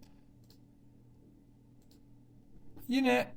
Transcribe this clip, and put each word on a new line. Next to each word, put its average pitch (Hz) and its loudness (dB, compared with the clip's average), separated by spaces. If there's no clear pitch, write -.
Yine 247 4